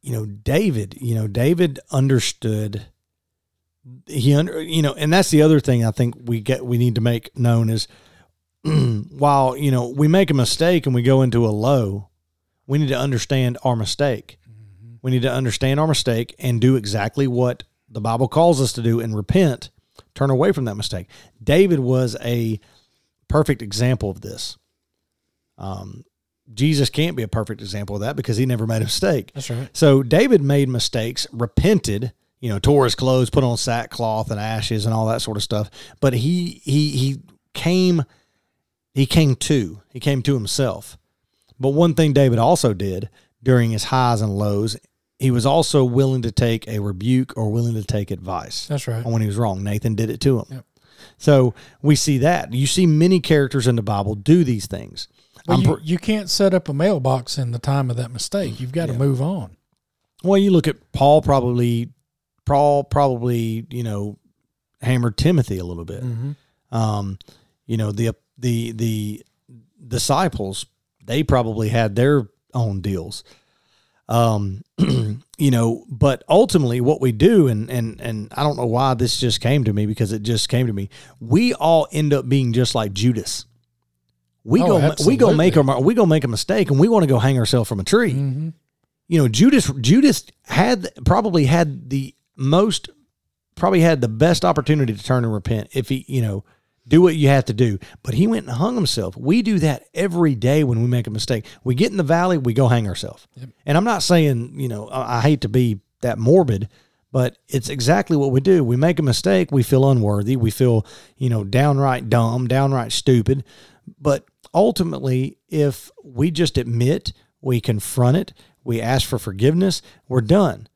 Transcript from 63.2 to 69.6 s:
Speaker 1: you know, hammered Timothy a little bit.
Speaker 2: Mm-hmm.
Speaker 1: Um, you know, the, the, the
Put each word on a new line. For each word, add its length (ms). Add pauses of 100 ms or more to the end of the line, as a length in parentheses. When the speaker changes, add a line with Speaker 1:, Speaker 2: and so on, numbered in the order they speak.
Speaker 1:
you 140
know, 340 (640)
hammered 360
Timothy 420
a 60
little 200
bit. 180
Speaker 2:
Mm-hmm. 720
Speaker 1:
Um, 420 (480)
you 100
know, 160
the, 200 (260)
the, 340
the 520 (600)